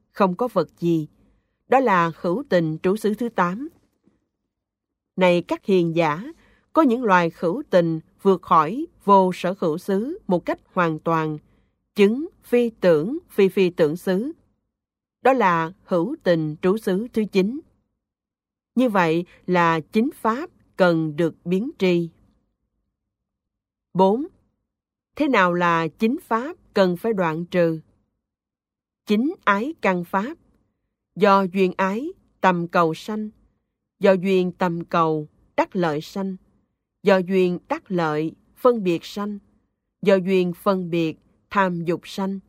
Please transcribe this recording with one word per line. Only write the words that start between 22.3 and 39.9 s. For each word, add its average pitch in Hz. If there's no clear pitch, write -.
Bốn. 202
Thế 302
nào 190
là 170
chính 226
pháp 254
cần 185
phải 226
đoạn 170
trừ? 165
Chính 240
ái 214
căn 180
pháp. 214
Do 196
duyên 185
ái, 214
tầm 175
cầu 170
sanh. 214
Do 196
duyên 185
tầm 170
cầu, 160
đắc 330
lợi 160
sanh. 190
Do 190
duyên 180
đắc 302
lợi, 160
phân 233
biệt 170
sanh. 208